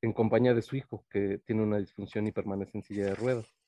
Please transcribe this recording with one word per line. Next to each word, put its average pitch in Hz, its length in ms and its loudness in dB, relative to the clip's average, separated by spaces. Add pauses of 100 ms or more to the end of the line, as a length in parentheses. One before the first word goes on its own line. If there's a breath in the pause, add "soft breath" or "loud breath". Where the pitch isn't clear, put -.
en 117 100 0
compañía 117 420 4
de 117 80 2
su - 140 -8
hijo, 135 340 -8
que 101 360 0
tiene 110 180 0
una 104 140 2
disfunción 104 500 -4
y 104 60 -4
permanece 98 440 -6
en 98 60 -8
silla 101 220 -4
de 98 100 -2
ruedas. 113 400 -4 (120)